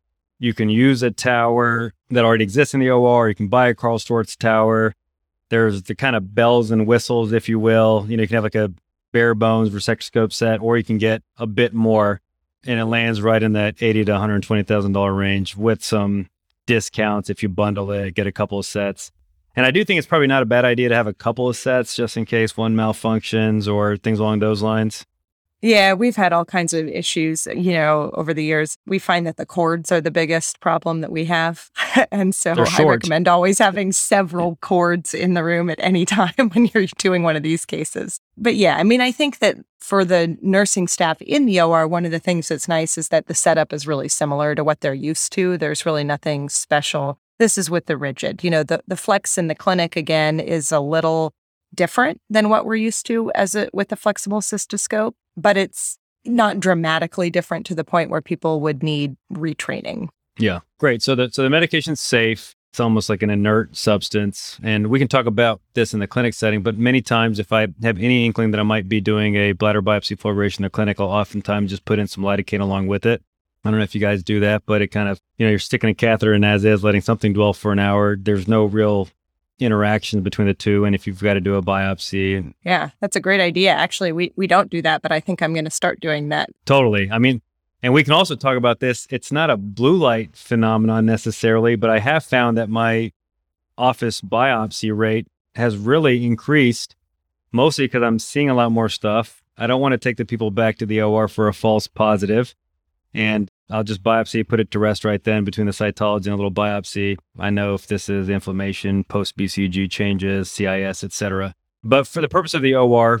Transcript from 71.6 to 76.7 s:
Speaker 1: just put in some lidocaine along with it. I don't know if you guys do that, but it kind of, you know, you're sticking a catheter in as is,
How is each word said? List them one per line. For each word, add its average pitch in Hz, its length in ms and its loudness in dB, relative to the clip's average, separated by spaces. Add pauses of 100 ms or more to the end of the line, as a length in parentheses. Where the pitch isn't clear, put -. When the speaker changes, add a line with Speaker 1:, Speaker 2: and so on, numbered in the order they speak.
Speaker 1:
just 98 140 -10
put 107 140 0
in 101 80 -2
some 98 180 -8
lidocaine 101 380 -2
along 98 240 -2
with 98 180 -2
it. 113 180 0 (400)
I 107 80 -2
don't 107 80 2
know 107 60 2
if - 100 -6
you 104 60 -2
guys 101 220 0
do 104 180 0
that, 104 240 2
but 107 160 0
it 101 80 0
kind 104 220 -2
of, 95 100 -6 (160)
you 117 80 0
know, 107 60 4
you're 104 80 2
sticking - 320 -2
a - 40 2
catheter 110 380 2
in 104 120 4
as 104 200 2
is, 107 180 4